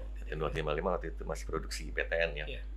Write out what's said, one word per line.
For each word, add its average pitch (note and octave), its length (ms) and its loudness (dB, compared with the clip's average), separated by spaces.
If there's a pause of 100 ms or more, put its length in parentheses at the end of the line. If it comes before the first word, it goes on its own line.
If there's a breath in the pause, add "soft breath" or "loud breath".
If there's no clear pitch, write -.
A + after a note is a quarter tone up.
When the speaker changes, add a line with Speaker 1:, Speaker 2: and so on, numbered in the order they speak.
(220)
Speaker 1:
C - 80 -6
N D#2 80 0
dua D#2 100 2
tiga D2+ 220 2
lima E2 220 4
waktu D#2+ 180 0
itu - 140 -6
masih E2 200 -2
produksi D2+ 440 -2
P - 100 -2
T D2+ 160 0
N E2 220 4
ya, D2+ 100 -2
Speaker 2:
Iya. - 160 -4 (140)